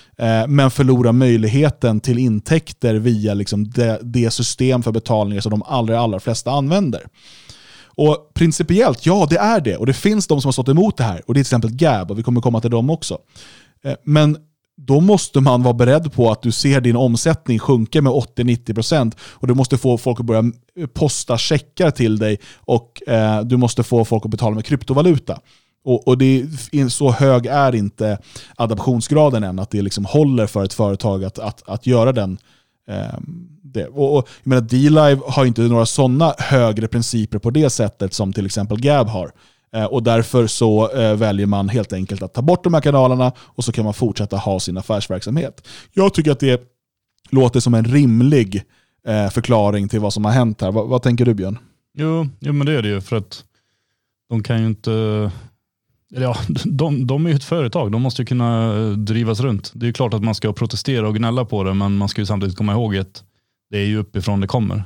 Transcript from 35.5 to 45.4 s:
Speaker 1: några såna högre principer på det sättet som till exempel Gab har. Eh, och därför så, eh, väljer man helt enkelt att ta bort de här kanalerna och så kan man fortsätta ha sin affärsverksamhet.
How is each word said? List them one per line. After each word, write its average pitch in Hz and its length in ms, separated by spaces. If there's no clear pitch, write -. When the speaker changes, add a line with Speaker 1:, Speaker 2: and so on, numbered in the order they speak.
Speaker 1:
några 117 240
såna 139 520
högre 113 500
principer 110 520
på 120 100
det 143 200
sättet 101 440
som 95 200
till 98 120
exempel 104 360
Gab 139 260
har. 92 240
Eh, 110 100
och 120 180
därför 117 440
så, 110 440
eh, 113 240
väljer 104 300
man 98 240
helt 107 240
enkelt 95 280
att 92 120
ta 123 80
bort 175 220
de 175 100
här 151 80
kanalerna 127 580
och - 240
så 117 80
kan 110 140
man 104 80
fortsätta 101 440
ha 98 220
sin 90 180
affärsverksamhet. 107 920